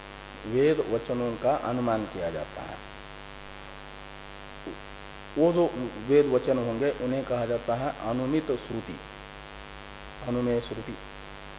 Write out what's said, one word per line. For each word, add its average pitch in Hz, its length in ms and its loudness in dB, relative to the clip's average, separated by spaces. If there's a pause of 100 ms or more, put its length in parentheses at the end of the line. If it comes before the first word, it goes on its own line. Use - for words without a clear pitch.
(460)
वेद 139 340 6
वचनों 120 560 2
का 123 200 4
अनुमान 117 500 2
किया 101 260 -2
जाता - 300 -4
है। - 300 -10 (2500)
वो 165 160 6
जो 170 180 4 (360)
वेद 143 180 10
वचन 127 320 4
होंगे 117 340 2
उन्हें 127 340 0
कहा 120 200 0
जाता 117 300 2
है 131 240 0
अनुमित 127 460 2
श्रुति, 113 540 -2 (1300)
अनुमेय 120 340 2
श्रुति। - 300 -8 (680)